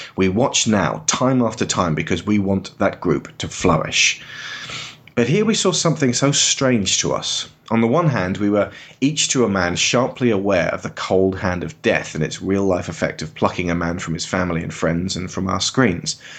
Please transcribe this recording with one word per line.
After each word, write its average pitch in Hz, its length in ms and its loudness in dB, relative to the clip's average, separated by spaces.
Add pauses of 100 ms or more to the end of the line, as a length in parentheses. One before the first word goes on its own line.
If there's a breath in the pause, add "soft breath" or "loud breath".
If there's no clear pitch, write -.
(160 loud breath)
We 95 120 2
watch 113 380 0
now, 85 400 0
time 127 380 2
after 110 240 -2
time, 87 260 0
because 85 320 -2
we 104 140 2
want 95 400 -2
that 98 200 0
group - 380 -2
to - 100 -6
flourish. - 720 0 (920 loud breath)
But 120 140 2
here 208 180 2
we 220 80 2
saw 196 180 0
something 156 420 2
so 139 180 2
strange 123 720 2
to 71 120 0
us. - 340 -4 (220)
On 113 100 2
the 117 60 4
one 156 240 2
hand, 95 280 0
we 101 120 0
were 104 220 2 (300 loud breath)
each 147 260 0
to 123 180 2
a 104 40 2
man 90 260 2
sharply 123 560 2
aware 98 380 2
of - 120 -4
the 101 80 -6
cold 95 480 2
hand 90 260 -2
of - 200 -10
death 90 320 0
and 78 80 -2
its - 180 -6
real-life 95 480 0
effect - 320 -4
of 78 140 -10
plucking 90 340 0
a 85 60 2
man 87 240 -2
from 82 160 -4
his 78 100 -6
family 90 380 -2
and 78 100 -8
friends 87 420 -2
and 90 140 -6
from 95 180 -4
our 95 140 -2
screens. - 580 0 (200 loud breath)